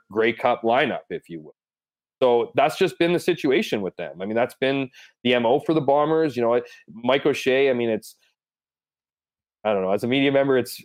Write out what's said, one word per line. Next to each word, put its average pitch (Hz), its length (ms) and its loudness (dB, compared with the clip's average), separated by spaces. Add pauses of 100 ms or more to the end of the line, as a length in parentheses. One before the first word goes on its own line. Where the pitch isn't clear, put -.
(120)
Grey 113 220 0
Cup 120 280 -2
lineup, 113 460 0
if 85 220 -12
you 82 100 -14
will. 76 140 -20 (680)
So 120 340 2
that's 147 220 2
just 180 220 0
been 170 140 2
the 170 60 2
situation 151 600 -2
with 92 160 -8
them. 80 240 -12
I 95 60 -8
mean, 110 100 -4
that's 120 180 -2
been 135 360 -4 (340)
the 123 100 4
M 120 120 2
O 127 140 4
for 160 140 -2
the 160 60 0
Bombers. 147 560 0
You 120 60 -2
know, 117 120 2
I, 120 80 0 (300)
Mike 127 340 0
O'Shea, 135 440 2
I - 20 2
mean, 120 160 0
it's, 110 260 -4 (1500)
I 107 80 0
don't 98 100 0
know, 92 80 -2
as 104 140 -2
a - 20 -2
media 139 260 0
member, 139 240 2
it's, 120 280 -4